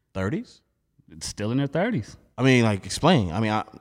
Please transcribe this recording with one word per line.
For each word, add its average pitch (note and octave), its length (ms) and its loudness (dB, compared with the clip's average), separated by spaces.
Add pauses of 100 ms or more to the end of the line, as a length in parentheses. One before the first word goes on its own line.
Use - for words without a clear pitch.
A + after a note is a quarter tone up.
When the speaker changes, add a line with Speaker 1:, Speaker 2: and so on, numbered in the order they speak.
(140)
Speaker 1:
Thirties? A#2+ 480 -6 (500)
Speaker 2:
It's E2 160 -14
still G#2+ 240 -6
in B2+ 80 0
their C#3+ 80 0
thirties. F3 500 -4 (200)
Speaker 1:
I B2+ 60 -2
mean, B2+ 200 6
like, G#2 240 0
explain. C3+ 440 2
I F2 80 -4
mean, A2 120 0
I, G#2+ 120 -2 (180)